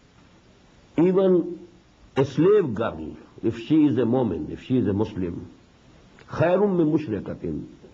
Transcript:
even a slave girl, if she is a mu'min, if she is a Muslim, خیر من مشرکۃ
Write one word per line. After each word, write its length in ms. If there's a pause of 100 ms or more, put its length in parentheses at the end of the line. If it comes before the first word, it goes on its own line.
(1000)
even 720 (480)
a 80
slave 500
girl, 420 (280)
if 160
she 240
is 140
a 40
mu'min, 480
if 140
she 140
is 100
a 40
Muslim, 600 (760)
خیر 300
من 340
مشرکۃ 720 (300)